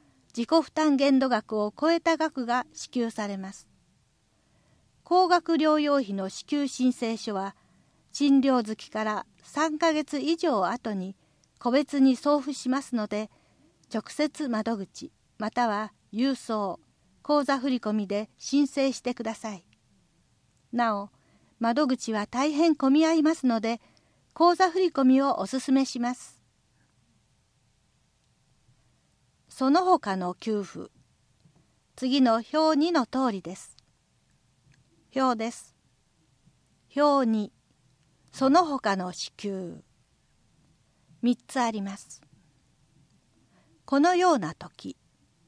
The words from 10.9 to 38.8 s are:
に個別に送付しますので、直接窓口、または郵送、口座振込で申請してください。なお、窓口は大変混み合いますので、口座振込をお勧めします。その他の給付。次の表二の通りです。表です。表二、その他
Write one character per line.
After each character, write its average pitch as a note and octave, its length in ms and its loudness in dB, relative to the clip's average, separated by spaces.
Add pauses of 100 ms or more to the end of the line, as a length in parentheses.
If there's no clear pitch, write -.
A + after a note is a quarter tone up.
に F#3+ 220 -8 (440)
個 A#3+ 120 -2
別 C#4+ 280 0
に C4 160 6
送 D4 260 0
付 C#4 120 -6
し - 160 -8
ま C4+ 140 -2
す - 120 -8
の G#3+ 120 -4
で、 G#3 240 -6 (600)
直 A3 180 -4
接 D4 400 -4
窓 A3 280 -2
口、 - 340 -14 (260)
ま G#3+ 140 -6
た A#3+ 160 0
は G#3+ 260 -4 (180)
郵 B3 240 0
送、 G#3 440 -6 (420)
口 D4 220 0
座 C#4 160 -2
振 B3+ 80 -4
込 G#3+ 400 -2
で G#3 300 -4
申 C#4 300 0
請 C4+ 240 -2
し - 100 -8
て B3 120 -4
く A3+ 100 -10
だ A3 120 -8
さ G#3+ 180 -10
い。 F3+ 100 -16 (1080)
な A3+ 240 0
お、 G3+ 140 -12 (480)
窓 A#3+ 280 2
口 B3 260 -4
は G#3 140 -4
大 C#4 240 -2
変 D4+ 240 4
混 C4+ 180 2
み D#4 120 6
合 D#4+ 80 4
い D#4 100 4
ま D#4 100 4
す C4 140 -2
の A3+ 120 0
で、 A3+ 220 -4 (520)
口 F4 220 4
座 F#4 140 2
振 E4+ 180 -2
込 C4+ 400 4
を C4 140 -2
お F#3+ 40 -6
勧 C4 280 -4
め C4+ 120 4
し - 140 -8
ま A#3+ 140 -4
す。 - 300 -20 (3000)
そ C4 200 0
の E4+ 140 6
他 D4 320 2
の F3+ 200 -4
給 G#3+ 260 -4
付。 - 300 -14 (1040)
次 C4 260 0
の A3+ 220 4 (100)
表 D#4 240 4
二 E4 140 2
の C#4+ 160 0
通 B3+ 240 -2
り F#3+ 100 -6
で F#3 140 -12
す。 - 200 -20 (1400)
表 C4 200 2
で A3 140 -6
す。 - 260 -18 (1200)
表 C#4 300 4
二、 G#3+ 260 -2 (800)
そ C4+ 200 0
の E4+ 140 6
他 B3+ 300 -2